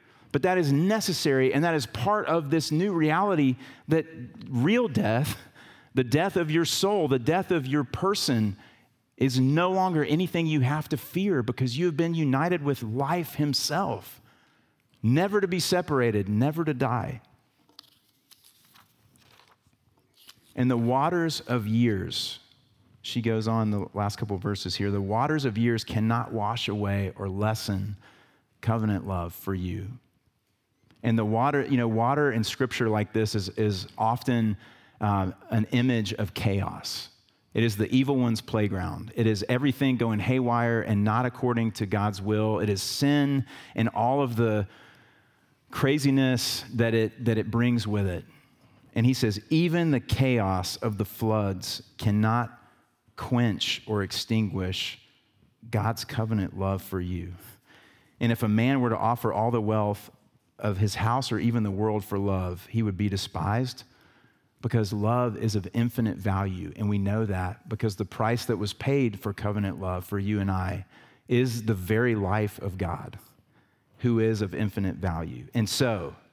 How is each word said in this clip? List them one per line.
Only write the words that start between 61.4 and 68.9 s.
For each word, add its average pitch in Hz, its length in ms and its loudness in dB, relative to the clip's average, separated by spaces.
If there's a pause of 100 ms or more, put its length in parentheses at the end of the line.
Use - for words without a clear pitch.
the 104 80 -2
world 107 320 0
for 101 160 -4
love, 92 520 -2
he 113 120 0
would 101 140 -2
be 101 140 0
despised, 101 720 -4 (800)
because 110 300 0
love 110 440 0
is 107 180 0
of 92 200 -2
infinite 117 420 0
value. 95 600 -4
And 104 120 -2
we 104 80 2
know 101 300 0
that 92 420 -6
because 110 280 -4
the 101 100 -4
price 117 400 -2
that 113 100 0
was 101 160 -4
paid 131 480 0